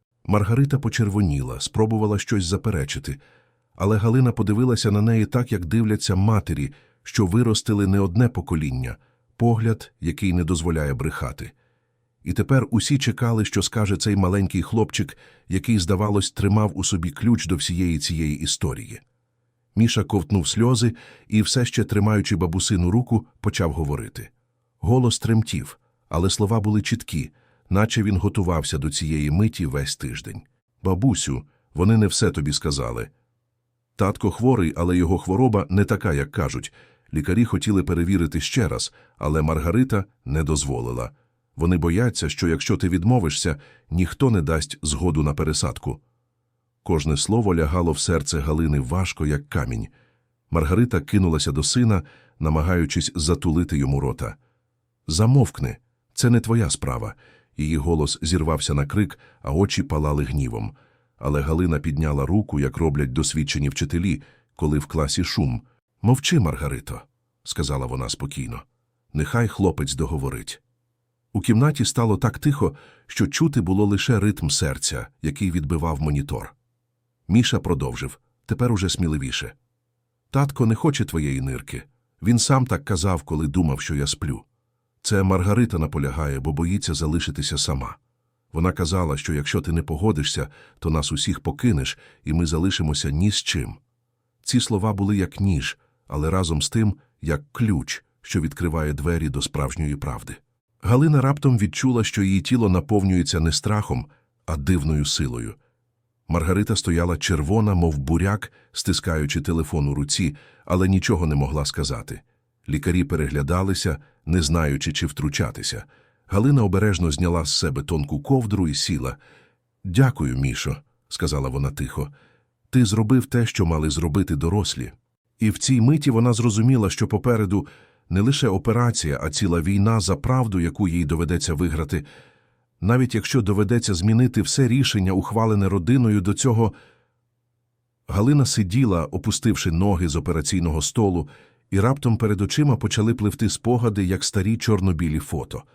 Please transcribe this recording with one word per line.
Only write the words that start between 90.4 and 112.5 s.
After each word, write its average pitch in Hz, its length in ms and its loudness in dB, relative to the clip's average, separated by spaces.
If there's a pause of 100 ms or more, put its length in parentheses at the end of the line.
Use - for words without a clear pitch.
то 82 120 -2
нас 78 220 -2
усіх 85 280 -4
покинеш, 92 580 -2 (260)
і 73 80 -4
ми 85 140 2
залишимося 78 640 -2
ні 82 200 2
з - 120 -2
чим». 55 320 -4 (680)
Ці - 180 0
слова 107 320 0
були 101 240 0
як 92 240 -2
ніж, 92 380 0 (280)
але 73 240 -4
разом 82 320 0
з - 80 -4
тим, 110 260 0 (260)
як 73 200 -2 (100)
ключ, 101 520 -2 (180)
що - 180 -4
відкриває 78 520 -2
двері 78 360 -2
до 69 140 -4
справжньої 73 540 -4
правди. 69 400 -10 (460)
Галина 139 380 6
раптом 135 380 2
відчула, 110 460 0
що - 180 -2
її 98 180 2
тіло 117 280 2
наповнюється 95 720 2
не 80 120 2
страхом, 101 540 -4 (400)
а 80 100 -4
дивною 76 480 0
силою. 60 500 -4 (720)
Маргарита 92 480 0
стояла 85 400 0
червона, 95 580 0
мов 82 240 2
буряк, 85 540 -2 (200)
стискаючи 80 680 -2
телефон 76 480 -2
у 69 60 -2
руці, 73 420 -2 (280)
але 92 240 2
нічого 92 380 2
не 76 80 0
могла 71 300 0
сказати. 69 560 -6 (480)